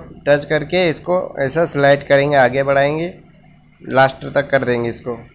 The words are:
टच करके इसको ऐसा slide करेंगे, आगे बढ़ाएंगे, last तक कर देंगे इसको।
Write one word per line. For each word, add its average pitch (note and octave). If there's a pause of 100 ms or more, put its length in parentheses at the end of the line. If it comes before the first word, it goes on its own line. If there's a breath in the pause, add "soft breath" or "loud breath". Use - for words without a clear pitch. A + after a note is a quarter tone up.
(240)
टच C#3+
करके D#3+
इसको D#3+ (240)
ऐसा D#3+
slide C#3+
करेंगे, C#3+
आगे C3
बढ़ाएंगे, C#3+ (760)
last C3 (100)
तक C#3
कर C3
देंगे A#2+
इसको। A#2 (180)